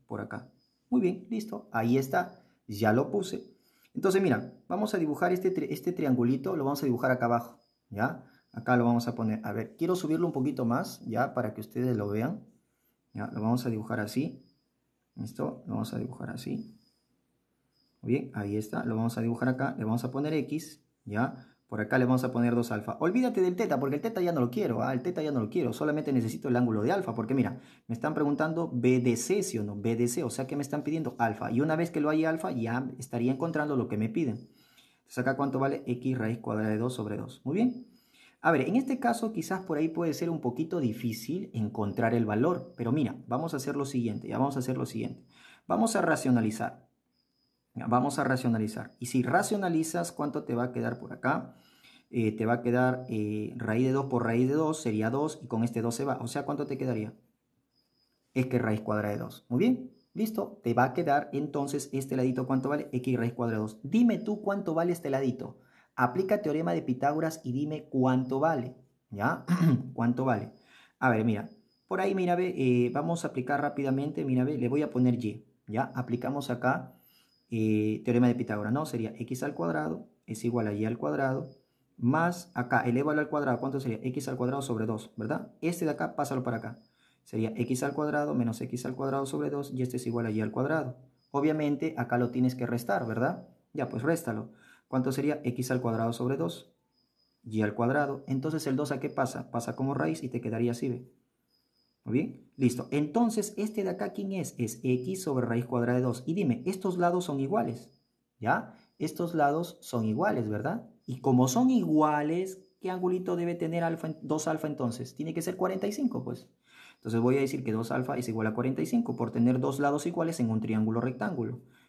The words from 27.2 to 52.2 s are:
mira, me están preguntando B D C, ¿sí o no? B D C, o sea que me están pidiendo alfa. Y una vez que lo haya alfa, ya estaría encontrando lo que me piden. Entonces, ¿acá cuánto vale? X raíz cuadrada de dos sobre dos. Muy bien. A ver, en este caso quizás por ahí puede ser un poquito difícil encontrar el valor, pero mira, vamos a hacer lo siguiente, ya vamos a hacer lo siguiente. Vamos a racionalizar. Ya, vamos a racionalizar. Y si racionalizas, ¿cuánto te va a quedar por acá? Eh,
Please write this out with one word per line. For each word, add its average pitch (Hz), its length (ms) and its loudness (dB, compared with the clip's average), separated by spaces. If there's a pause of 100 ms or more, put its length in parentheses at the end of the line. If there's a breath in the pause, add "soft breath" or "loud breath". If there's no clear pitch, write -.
mira, 123 260 0 (280 loud breath)
me 117 60 -4
están 151 200 -2
preguntando 156 580 0
B 123 280 4
D 120 160 4
C, 185 260 2
¿sí - 160 -4
o 104 60 -2
no? 101 120 -6
B 113 200 0
D 120 100 4
C, 123 160 -2
o 120 80 -2
sea 120 160 -4
que 147 100 -6
me 143 60 -2
están 147 200 -4
pidiendo 151 360 -4
alfa. 113 320 0
Y 120 100 4
una 156 160 2
vez 170 140 0
que 151 100 0
lo 147 80 2
haya 160 220 2
alfa, 160 220 -2
ya 123 360 -2 (100)
estaría 123 340 0
encontrando 147 440 0
lo 113 120 0
que 104 100 -2
me 110 100 2
piden. 120 280 0
Entonces, - 840 -16
¿acá 131 180 0
cuánto 135 220 0
vale? 139 280 0
X 127 300 -2
raíz 113 220 0
cuadrada 110 320 -2
de 107 80 2
dos 127 160 0
sobre 104 220 -4
dos. 117 280 -10
Muy 147 120 -2
bien. 247 320 0 (580 soft breath)
A 170 60 8
ver, 143 80 4
en 175 160 2
este 254 240 0
caso 233 320 0
quizás 185 320 -4
por 156 120 -2
ahí 160 120 2
puede 160 260 0
ser 165 160 -2
un 165 100 -2
poquito 160 380 -2
difícil 127 760 -2
encontrar 107 640 0
el 117 100 4
valor, 139 520 0
pero 117 160 -2
mira, 139 240 2 (100)
vamos 156 280 -2
a - 20 -2
hacer 139 180 -4
lo 143 100 -2
siguiente, 117 440 -4
ya 110 100 -4
vamos 139 160 0
a 135 60 -2
hacer 127 180 -2
lo 127 80 -2
siguiente. - 400 -8 (400 loud breath)
Vamos 220 300 2
a 190 40 2
racionalizar. 127 880 2 (840)
Ya, 117 140 -8
vamos 131 320 2
a - 20 0
racionalizar. 117 800 0
Y 123 60 -6
si 123 180 2
racionalizas, 170 880 0
¿cuánto 147 320 -4
te 120 100 -4
va 117 80 2
a 123 100 -2
quedar 117 280 -4
por - 120 -12
acá? - 440 -2 (520 loud breath)
Eh, 110 280 2